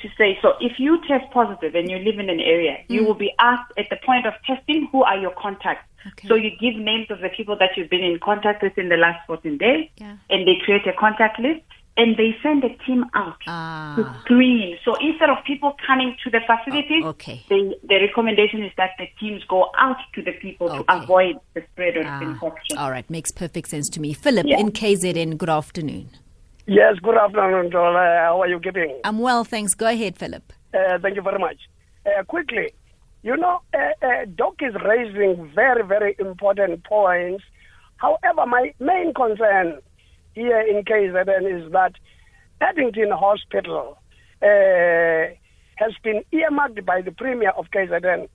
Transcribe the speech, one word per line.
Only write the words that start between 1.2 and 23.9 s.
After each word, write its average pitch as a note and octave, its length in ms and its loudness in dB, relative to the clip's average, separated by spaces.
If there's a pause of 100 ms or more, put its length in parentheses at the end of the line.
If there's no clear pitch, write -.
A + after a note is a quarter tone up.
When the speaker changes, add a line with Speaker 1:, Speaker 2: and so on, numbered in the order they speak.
Speaker 1:
positive G3+ 420 0
and F3 160 -2
you F#3 80 -6
live G3+ 200 -2
in G3 100 -6
an E3+ 120 -2
area, D#3+ 380 2 (100)
you A3 140 0
Speaker 2:
Mm. A3 40 4
Speaker 1:
will G#3+ 80 2
be G3+ 240 -4
asked A#3+ 400 2
at G#3 100 -6
the - 160 -4
point B3 220 2
of G#3+ 80 -2 (120)
testing, C#4 460 -2
who C4 100 4
are F#3+ 160 4
your F#3 140 -4
contacts? G3 560 -8 (240)
Speaker 2:
Okay. - 160 -20
Speaker 1:
So A3+ 60 6
you G#3+ 160 2 (100)
give A3+ 160 0
names A3 340 -4
of F#3+ 100 -8
the F#3 100 -4
people G#3 280 -6
that F#3 180 4
you've E3+ 140 -6
been F#3 140 0
in E3+ 140 0
contact G#3 440 0
with F#3+ 140 -2
in F#3 140 -4
the E3+ 80 4
last E3+ 280 2
fourteen D#3+ 300 -6
days, C4+ 400 0
Speaker 2:
Yeah. G#3 200 -18 (140)
Speaker 1:
and F#3+ 160 0
they F3+ 180 4
create G3+ 220 2
a F#3 60 -2
contact G#3+ 460 2
list, D4+ 240 -2 (340)
and A3+ 200 4
they A3+ 260 2
send D4 220 2
a A#3 100 -4 (120)
team B3+ 180 0 (100)
out G3+ 220 -2 (100)
Speaker 2:
Ah. D#3+ 500 -10
Speaker 1:
to C3 260 -4
screen. A#3+ 640 4
So A#3+ 120 0
instead D#4 320 0
of C4+ 160 2
people C#4+ 320 -4 (100)
coming B3+ 380 2
to B3+ 60 -6
the A3+ 100 2
facilities, C#4 640 0
Speaker 2:
Oh, D#3+ 40 -6
okay. - 400 -14
Speaker 1:
they, G3 260 2 (100)
the G3 120 4 (100)
recommendation G#3+ 580 0
is F#3+ 120 -10
that F#3 220 -2
the F3+ 100 -10 (120)
teams G#3 240 -10
go F#3 340 2
out B3+ 200 2 (160)
to G3 80 -10
the F3+ 100 -6
people F3 380 -8
Speaker 2:
Okay. D3 80 -6
Speaker 1:
to F3 240 0
avoid F3+ 340 2 (180)
the E3 80 -10 (100)
spread F3 240 -4
of D#3+ 100 -4
Speaker 2:
Ah, C#3 160 -8
Speaker 1:
infection. D3+ 560 -8
Speaker 2:
all C#3 120 -4
right, B2+ 200 -10
makes D#3+ 200 -8
perfect E3+ 380 -10
sense D3 220 -8